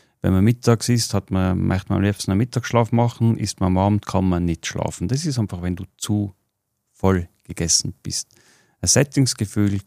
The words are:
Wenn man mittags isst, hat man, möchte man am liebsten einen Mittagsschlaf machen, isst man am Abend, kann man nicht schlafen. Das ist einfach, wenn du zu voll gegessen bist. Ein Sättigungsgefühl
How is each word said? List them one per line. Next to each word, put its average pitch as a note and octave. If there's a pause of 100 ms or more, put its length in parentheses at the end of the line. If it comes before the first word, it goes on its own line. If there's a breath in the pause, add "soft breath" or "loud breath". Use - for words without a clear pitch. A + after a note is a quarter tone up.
(200 soft breath)
Wenn F#2
man F#2+
mittags A#2
isst, A#2+
hat G2
man, F#2
möchte F#2
man G2
am F#2+
liebsten G2+
einen F#2
Mittagsschlaf A#2+
machen, A#2
isst -
man F#2
am F#2
Abend, G2+
kann F#2+
man F2
nicht E2
schlafen. -
Das C#3+
ist C#3
einfach, G2
wenn F2+
du F#2+ (120)
zu G#2 (580)
voll F#2 (160)
gegessen -
bist. - (520 soft breath)
Ein -
Sättigungsgefühl G#2